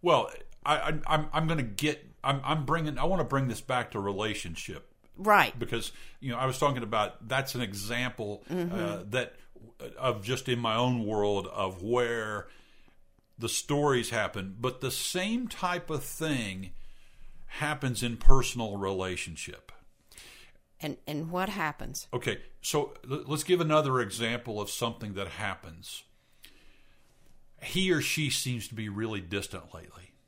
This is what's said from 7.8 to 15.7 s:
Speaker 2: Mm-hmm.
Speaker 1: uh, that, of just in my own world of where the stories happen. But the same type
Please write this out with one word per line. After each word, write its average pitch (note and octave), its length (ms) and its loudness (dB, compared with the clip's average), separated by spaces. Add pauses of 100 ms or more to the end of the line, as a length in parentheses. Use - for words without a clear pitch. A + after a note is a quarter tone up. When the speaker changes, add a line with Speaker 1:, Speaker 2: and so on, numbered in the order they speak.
Speaker 2:
Mm-hmm. F3 280 -2
Speaker 1:
uh, G2+ 180 -2 (140)
that, A#2+ 240 -2 (640)
of A#2 240 0
just B2 260 -4
in A#2+ 100 0
my A2+ 180 0
own B2 300 2
world G#2 420 2
of F#2+ 340 -4
where A2+ 640 0 (920)
the A#2 100 -4
stories C#3+ 640 0
happen. G2 500 -4
But B2+ 200 -4
the C3 100 -4
same A3 580 -2
type F3+ 420 -4